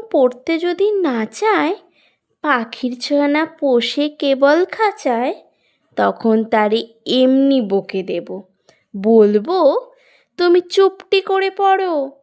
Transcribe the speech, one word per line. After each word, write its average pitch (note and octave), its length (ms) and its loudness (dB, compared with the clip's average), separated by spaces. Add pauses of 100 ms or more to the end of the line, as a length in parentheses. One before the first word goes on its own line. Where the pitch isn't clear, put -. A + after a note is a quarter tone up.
(120)
পড়তে B3+ 480 0
যদি F4 280 -2 (140)
না C#4 180 -2 (220)
চায়, F#4 340 0 (680)
পাখির B3 560 -4
ছানা C#4+ 420 0 (160)
পোষে C4 500 0
কেবল C#4 560 2
খাঁচায়, F4 680 -4 (640)
তখন G#3+ 480 0
তারে A3 360 0 (260)
এমনি C4 540 2
বকে G3 420 -4
দেব। F3 260 -8 (640)
বলবো, G#3+ 640 4 (800)
'তুমি F4 220 4 (140)
চুপটি G4 460 0
করে F#4+ 300 -2
পড়ো', F#4+ 600 0 (120)